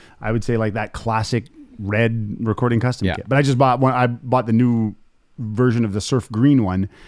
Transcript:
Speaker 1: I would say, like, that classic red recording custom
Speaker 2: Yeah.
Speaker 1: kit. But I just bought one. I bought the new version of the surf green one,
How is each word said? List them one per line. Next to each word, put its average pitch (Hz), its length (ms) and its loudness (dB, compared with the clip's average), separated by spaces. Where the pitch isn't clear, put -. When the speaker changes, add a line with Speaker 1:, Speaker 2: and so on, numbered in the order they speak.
Speaker 1:
I 110 120 -4
would 113 120 -2
say, 120 140 -2
like, 110 160 -2
that 107 200 -6
classic 113 520 -4
red 107 600 -2
recording 117 400 0
custom 123 280 -2
Speaker 2:
Yeah. 90 80 -2
Speaker 1:
kit. - 140 -10
But 135 80 2
I 143 40 4
just 135 160 2
bought 127 220 4
one. 131 140 2
I 123 140 2
bought 120 400 -2
the 113 60 0
new 113 420 2
version 117 480 0
of 98 80 -4
the 101 80 -4
surf - 300 -2
green 127 320 4
one, 95 260 -2